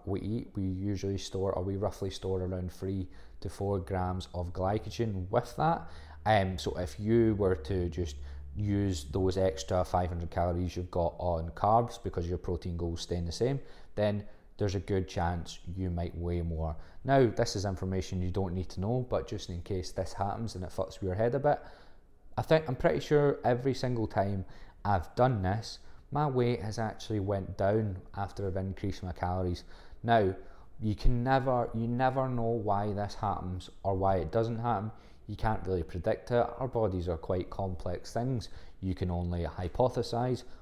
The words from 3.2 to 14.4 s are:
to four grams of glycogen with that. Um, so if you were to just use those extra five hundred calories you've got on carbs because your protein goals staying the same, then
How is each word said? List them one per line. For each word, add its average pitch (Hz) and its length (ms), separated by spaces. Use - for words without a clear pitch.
to 98 100
four 101 280
grams 90 560
of 87 180
glycogen 98 800
with 117 280
that. 165 300
Um, 95 320
so - 220
if 90 200
you 113 360
were 95 200
to 90 320
just 85 280
use 101 560
those 95 260
extra 95 480
five 90 240
hundred 85 220
calories 87 440
you've 90 140
got 82 300
on 85 320
carbs 117 500
because 87 260
your 87 120
protein 85 380
goals 85 240
staying 87 240
the 85 60
same, 131 280
then 104 300